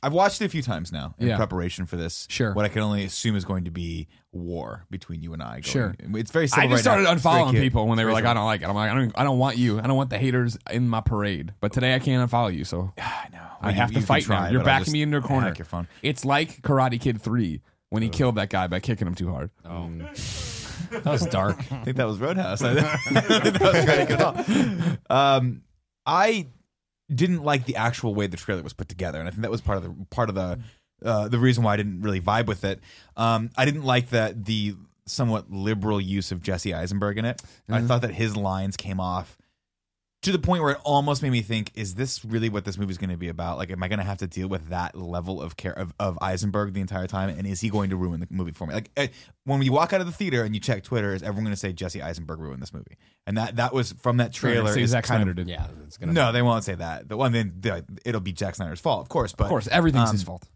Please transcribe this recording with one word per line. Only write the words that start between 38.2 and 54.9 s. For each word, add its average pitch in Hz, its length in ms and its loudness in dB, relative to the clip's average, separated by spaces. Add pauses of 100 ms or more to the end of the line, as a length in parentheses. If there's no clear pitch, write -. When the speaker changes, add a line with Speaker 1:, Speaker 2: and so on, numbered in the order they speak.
Speaker 1:
lines 98 400 -2
came 95 240 -6
off 90 360 -4 (840)
to 190 100 0
the 180 80 2
point 175 240 2
where 143 80 4
it 143 100 -2
almost 143 400 2
made 139 80 0
me 123 120 2
think, 107 340 -2
"Is 98 180 -6
this 127 300 -6
really 113 240 0
what 104 160 -2
this 95 120 -6
movie's 95 220 -4
gonna 92 180 -4
be 87 120 -6
about? 85 280 -6
Like, 90 140 -8
am 90 140 -6
I - 40 -4
gonna 101 140 -2
have 98 160 -4
to 98 80 -6
deal 92 220 -6
with 85 220 -6
that 87 260 -6
level 87 440 -6
of 80 160 -10
care - 220 -8
of, 90 220 -8
of 95 200 -2
Eisenberg 95 540 -2
the 98 60 -2
entire 92 260 -4
time? 95 220 -2
And 90 180 -6
is 95 140 -4
he 110 100 -2
going 98 200 0
to 95 60 -2
ruin 90 220 -2
the 87 100 -6
movie 87 220 -4
for 82 160 -10
me?" 76 80 -8
Like, 110 220 -6
eh, 143 100 0 (380)
when 139 180 0
you 131 80 4
walk 151 220 2
out 196 80 2
of 175 80 -4
the 170 40 -8
theater 151 300 0
and 107 140 -2
you 101 40 -2
check 104 220 -2
Twitter, 101 320 -2
is 92 80 -6
everyone 104 220 -4
gonna 104 120 -2
say, 92 160 -4
"Jesse 90 300 -6
Eisenberg 80 380 -8
ruined 67 200 -10
this - 140 -14
movie"? - 220 -16 (320)
And 101 80 -2
that, 110 200 -2
that 120 160 0
was 127 200 0
from 120 240 0
that 120 180 2
Speaker 2:
They're 123 200 0
gonna 117 80 4
Speaker 1:
trailer 107 120 2
Speaker 2:
say 120 80 2
Speaker 1:
is 120 80 4